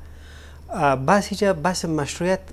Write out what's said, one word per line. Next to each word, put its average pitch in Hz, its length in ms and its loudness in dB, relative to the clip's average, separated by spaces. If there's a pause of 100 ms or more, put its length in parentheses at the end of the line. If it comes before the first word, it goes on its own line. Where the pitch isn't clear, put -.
(720)
اه، 147 260 4
بحث 180 340 4
اینجا 196 220 2
بحث 175 320 0
مشروعیت، 170 560 0 (120)